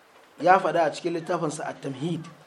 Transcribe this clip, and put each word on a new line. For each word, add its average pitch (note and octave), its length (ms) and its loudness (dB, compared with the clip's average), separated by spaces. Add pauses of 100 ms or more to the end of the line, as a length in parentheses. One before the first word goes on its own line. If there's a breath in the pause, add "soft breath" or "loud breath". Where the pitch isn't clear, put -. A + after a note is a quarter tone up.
(400)
ya F3+ 180 8
faɗa E3+ 280 2
a C#3+ 40 0
cikin - 220 -4
littafinsa D#3+ 560 -4
At-Tamhid, C#3+ 560 -6 (220)